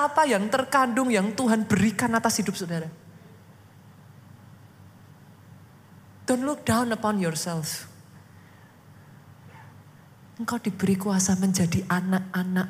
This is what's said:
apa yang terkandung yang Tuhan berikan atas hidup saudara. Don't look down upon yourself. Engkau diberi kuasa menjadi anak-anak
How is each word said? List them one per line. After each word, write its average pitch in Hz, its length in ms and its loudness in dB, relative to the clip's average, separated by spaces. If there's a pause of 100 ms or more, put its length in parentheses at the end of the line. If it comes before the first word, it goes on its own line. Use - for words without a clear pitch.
apa 302 180 4
yang 214 240 2
terkandung 254 640 2
yang 202 240 2
Tuhan 220 320 2
berikan 214 480 2
atas 226 240 2
hidup 190 160 -2
saudara. 165 320 -6 (3250)
Don't 254 220 0
look 294 160 -4
down 233 320 0
upon 214 240 -2
yourself. 165 720 -4 (2500)
Engkau 233 180 -4
diberi 190 400 0
kuasa 190 400 0
menjadi 185 540 0
anak-anak 185 800 -2